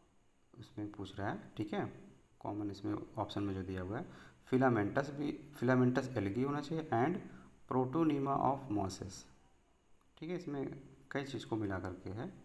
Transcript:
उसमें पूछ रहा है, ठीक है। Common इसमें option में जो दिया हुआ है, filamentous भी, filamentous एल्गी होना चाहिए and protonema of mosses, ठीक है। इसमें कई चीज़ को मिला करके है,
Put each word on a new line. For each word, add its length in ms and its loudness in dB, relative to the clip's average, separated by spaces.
उसमें 320 -8
पूछ 260 -10
रहा 120 0
है, 280 -6
ठीक 160 -2
है। 300 -4
Common 320 -4
इसमें 260 -2
option 260 -2
में 100 0
जो 100 -2
दिया 180 -4
हुआ 180 -4
है, 60 -6
filamentous 640 4
भी, 220 -2
filamentous 840 4
एल्गी 240 2
होना 200 0
चाहिए 280 -4
and 280 4
protonema 720 4
of 340 0
mosses, 480 -4
ठीक 120 -8
है। 60 -2
इसमें 480 -4
कई 120 0
चीज़ 220 -6
को 100 -2
मिला 240 0
करके 300 -6
है, 180 -6